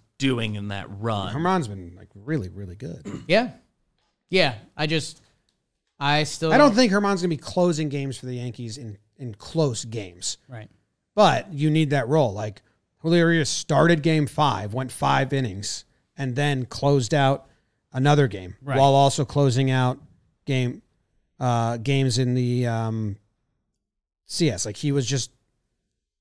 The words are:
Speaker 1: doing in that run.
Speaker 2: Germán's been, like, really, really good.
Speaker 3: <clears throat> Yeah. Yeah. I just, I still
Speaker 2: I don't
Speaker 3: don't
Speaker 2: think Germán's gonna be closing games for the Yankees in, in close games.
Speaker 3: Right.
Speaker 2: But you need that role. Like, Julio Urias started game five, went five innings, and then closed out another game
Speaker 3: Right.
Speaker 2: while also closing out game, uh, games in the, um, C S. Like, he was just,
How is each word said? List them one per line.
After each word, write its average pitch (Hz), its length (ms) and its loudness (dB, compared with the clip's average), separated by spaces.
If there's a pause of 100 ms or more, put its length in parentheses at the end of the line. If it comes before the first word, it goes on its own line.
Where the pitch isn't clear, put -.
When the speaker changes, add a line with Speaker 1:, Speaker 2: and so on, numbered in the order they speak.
(180)
Speaker 1:
doing 113 380 -2
in 104 140 -8
that 98 180 -8 (120)
run. 107 340 -4
Speaker 2:
Germán's 170 340 -2
been, 92 280 -14
like, - 200 -20
really, 104 340 -6
really 90 260 -14
good. 147 300 -14
Speaker 3:
<clears throat> - 220 -12
Yeah. 220 240 2 (800)
Yeah. 160 260 2 (200)
I 156 120 -2
just, 151 340 -4 (800)
I 147 240 2
still 160 280 -4
Speaker 2:
I 233 60 6
don't 285 120 8
Speaker 3:
don't 202 60 2
Speaker 2:
think 240 160 4
Germán's 202 300 2
gonna 180 80 4
be 156 80 -2
closing 160 520 0
games 139 280 -4
for - 80 -16
the 127 100 -6
Yankees 120 420 -8
in, 113 200 -14 (200)
in 117 180 -12
close 143 500 -4
games. 95 520 -10 (120)
Speaker 3:
Right. 117 200 -16 (440)
Speaker 2:
But 175 400 4
you 151 160 0
need 151 220 2
that 135 180 0
role. 139 240 2
Like, 104 280 -8 (360)
Julio 170 280 2
Urias 165 260 2
started 156 500 2
game 156 240 2
five, 127 480 -2
went 127 180 -6
five 139 400 0
innings, 104 540 -6 (320)
and 131 180 -4
then 139 300 0
closed 139 480 2
out 139 340 2 (460)
another 143 340 4
game 92 340 -10
Speaker 3:
Right. 131 180 -2
Speaker 2:
while 139 160 6
also 139 300 4
closing 135 440 2
out 127 300 0 (460)
game, 127 360 -2 (580)
uh, 120 380 0
games 135 400 0
in 123 180 0
the, 123 320 0
um, 113 500 -4 (1080)
C 160 220 0
S. 95 160 -4
Like, 107 120 -8
he 147 140 -2
was 139 140 0
just, 123 240 -4 (920)